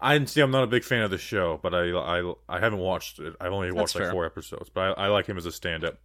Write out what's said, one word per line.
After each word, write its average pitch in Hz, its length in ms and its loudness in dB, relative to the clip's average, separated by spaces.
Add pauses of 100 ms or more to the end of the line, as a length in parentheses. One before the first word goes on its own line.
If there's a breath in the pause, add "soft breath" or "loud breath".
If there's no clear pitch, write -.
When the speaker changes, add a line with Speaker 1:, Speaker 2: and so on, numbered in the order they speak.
Speaker 1:
I 131 160 4
didn't 139 100 2
see. - 140 4
I'm 135 100 6
not 131 140 4
a - 20 2
big 120 160 4
fan 117 200 2
of 101 60 2
the 92 80 -2
show, 85 460 0
but 87 100 -2
I, 87 180 2
I, 87 420 -2 (160)
I 87 100 -4
haven't 107 200 0
watched 90 400 -4
it. 78 200 -10
I've 90 140 -4
only 98 140 -2
Speaker 2:
That's 87 100 -2
Speaker 1:
watched, 85 180 0
like, 87 80 -2
Speaker 2:
fair. 90 80 -2
Speaker 1:
four 90 140 -2
episodes, - 440 -10
but 95 300 0
I, 98 60 0
I - 20 2
like 101 180 4
him 98 120 -6
as 85 80 -6
a 82 80 -6
stand-up. 82 520 -6